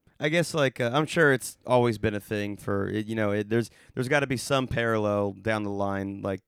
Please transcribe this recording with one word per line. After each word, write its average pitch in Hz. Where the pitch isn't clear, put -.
I 151
guess, 165
like, 139
uh, 120
I'm 151
sure 151
it's -
always 120
been 107
a 104
thing 101
for, 98
it, 107
you 110
know, 107
it, 104
there's, 117
there's 123
gotta 143
be 131
some 131
parallel 104
down 107
the 104
line, 98
like, 98